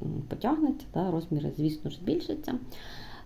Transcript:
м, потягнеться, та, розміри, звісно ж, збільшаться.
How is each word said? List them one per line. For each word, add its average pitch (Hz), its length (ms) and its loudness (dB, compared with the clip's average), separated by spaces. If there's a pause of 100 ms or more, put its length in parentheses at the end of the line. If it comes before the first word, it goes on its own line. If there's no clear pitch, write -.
м, - 260 -2
потягнеться, 294 640 2
та, 180 200 2
розміри, 151 460 2
звісно 151 340 0
ж, - 60 -8
збільшаться. - 600 0 (680)